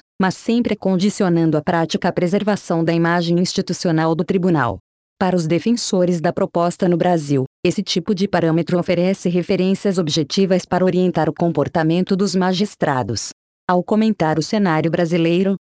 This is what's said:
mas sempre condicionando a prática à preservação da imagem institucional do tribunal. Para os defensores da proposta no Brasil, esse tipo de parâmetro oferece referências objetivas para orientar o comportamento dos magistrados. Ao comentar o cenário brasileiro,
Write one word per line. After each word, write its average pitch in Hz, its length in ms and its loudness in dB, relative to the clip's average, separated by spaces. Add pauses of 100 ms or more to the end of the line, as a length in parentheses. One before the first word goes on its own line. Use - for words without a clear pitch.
(160)
mas 185 180 0
sempre 233 420 -2
condicionando 175 800 0
a 151 40 0
prática 160 460 -2
à 135 60 0
preservação 180 720 -2
da 170 80 0
imagem 170 440 0
institucional 165 760 0
do 170 80 -2
tribunal. 160 540 0 (420)
Para 185 160 2
os 170 100 0
defensores 180 760 0
da 170 100 0
proposta 175 560 0
no 175 80 2
Brasil, 151 480 0 (220)
esse 180 180 0
tipo - 320 -2
de 196 140 -2
parâmetro 170 500 0
oferece 180 480 0
referências 185 680 0
objetivas 180 680 0
para 180 200 0
orientar 180 420 0
o - 60 -2
comportamento 165 840 0
dos 185 180 -2
magistrados. 165 1000 -2 (360)
Ao 180 160 2
comentar 208 540 0
o 156 60 0
cenário 170 480 0
brasileiro, 175 720 2